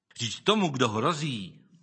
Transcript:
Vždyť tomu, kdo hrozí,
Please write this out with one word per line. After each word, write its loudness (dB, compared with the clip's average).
Vždyť -6
tomu, 4
kdo 2
hrozí, -4